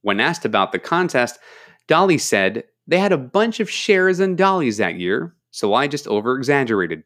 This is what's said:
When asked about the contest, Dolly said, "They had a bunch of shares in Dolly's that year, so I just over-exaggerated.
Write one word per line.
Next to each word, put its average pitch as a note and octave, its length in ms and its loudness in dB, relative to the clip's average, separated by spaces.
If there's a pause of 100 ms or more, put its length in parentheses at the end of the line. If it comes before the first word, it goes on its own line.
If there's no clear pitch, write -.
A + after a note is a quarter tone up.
When G2+ 160 0
asked D#3+ 260 -2
about G#2 260 0
the G2+ 60 -6
contest, E3 600 -2 (480)
Dolly G3 320 4
said, G2 460 0 (200)
"They F3+ 140 2
had G3 120 2
a E3+ 60 2
bunch G3+ 420 -2
of G#3 120 -4
shares F#3 480 2
in F#3+ 160 0
Dolly's E3+ 420 2
that F2+ 220 -2
year, A2 360 -4 (140)
so G2+ 240 -2
I C#3 140 2
just C#3+ 200 -8
over-exaggerated. A2+ 1000 0